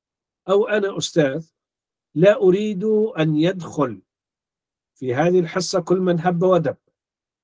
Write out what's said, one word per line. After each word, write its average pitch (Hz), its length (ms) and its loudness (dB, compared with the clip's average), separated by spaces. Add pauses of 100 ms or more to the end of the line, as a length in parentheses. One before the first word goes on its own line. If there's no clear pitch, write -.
(480)
أو 202 200 2
أنا 196 300 -2
أستاذ، 151 520 -2 (640)
لا 196 220 4
أريد 208 480 0 (340)
أن 156 180 0
يدخل 156 640 -2 (920)
في 127 200 -6
هذه 175 260 2
الحصة 175 400 -4
كل 180 180 0
من 175 220 0
هب 175 220 -2
ودب، 175 340 2 (680)